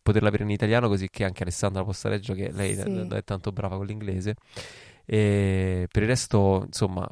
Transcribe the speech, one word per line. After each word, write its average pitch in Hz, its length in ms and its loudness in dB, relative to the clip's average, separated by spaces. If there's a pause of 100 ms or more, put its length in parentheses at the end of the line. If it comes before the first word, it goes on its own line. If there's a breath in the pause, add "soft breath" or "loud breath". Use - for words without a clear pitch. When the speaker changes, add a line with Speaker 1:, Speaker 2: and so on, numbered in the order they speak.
Speaker 1:
poterla 107 280 6
avere 104 160 0
in 104 60 -2
italiano, 110 380 2
così 98 220 0
che - 140 -4
anche 92 180 -4
Alessandra 95 420 -2
possa 98 240 -6
leggere, 101 300 -4
che 98 140 -6
lei 98 220 -2
Speaker 2:
Sì. 98 140 -6
Speaker 1:
n-, 98 60 -2 (140)
non 104 60 -6
è 101 100 -4
tanto 101 280 -6
brava 95 240 -4
con 98 100 -6
l'inglese. 104 480 -4 (720 loud breath)
E 98 840 2
per 104 120 2
il 107 60 2
resto, 98 580 4
insomma, 92 460 -4